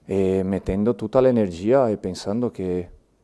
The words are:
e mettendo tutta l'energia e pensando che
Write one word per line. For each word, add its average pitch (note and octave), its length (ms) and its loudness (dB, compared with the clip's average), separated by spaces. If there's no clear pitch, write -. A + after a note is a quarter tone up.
e F#2+ 380 2
mettendo G2 520 -2
tutta A2 240 0
l'energia A#2 680 2
e G2+ 80 -2
pensando G#2 540 -6
che F2+ 380 -6